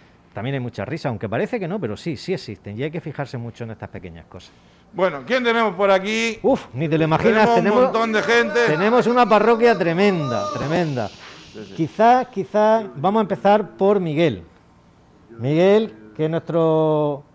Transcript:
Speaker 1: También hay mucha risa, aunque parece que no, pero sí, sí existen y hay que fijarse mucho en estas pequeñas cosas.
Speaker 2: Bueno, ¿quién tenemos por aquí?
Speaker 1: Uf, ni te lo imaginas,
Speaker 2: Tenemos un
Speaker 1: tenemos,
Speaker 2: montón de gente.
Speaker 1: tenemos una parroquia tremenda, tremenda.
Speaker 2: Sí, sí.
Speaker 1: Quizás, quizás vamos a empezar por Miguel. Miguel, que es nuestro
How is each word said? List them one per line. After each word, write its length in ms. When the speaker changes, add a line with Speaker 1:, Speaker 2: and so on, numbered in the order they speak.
Speaker 1:
También 220
hay 40
mucha 240
risa, 260
aunque 200
parece 300
que 80
no, 120
pero 160
sí, 220
sí 160
existen 440
y 60
hay 80
que 100
fijarse 360
mucho 260
en 80
estas 180
pequeñas 360
cosas. 260
Speaker 2:
Bueno, 320
¿quién 180
tenemos 320
por 160
aquí? 500
Speaker 1:
Uf, 320
ni 160
te 80
lo 80
imaginas, 280
Speaker 2:
Tenemos 20
un 60
Speaker 1:
tenemos, 200
Speaker 2:
montón 280
de 120
gente. 440
Speaker 1:
tenemos 400
una 180
parroquia 520
tremenda, 680
tremenda. 540
Speaker 2:
Sí, 580
sí. 100
Speaker 1:
Quizás, 520
quizás 580
vamos 240
a 40
empezar 540
por 220
Miguel. 440
Miguel, 560
que 100
es 60
nuestro 920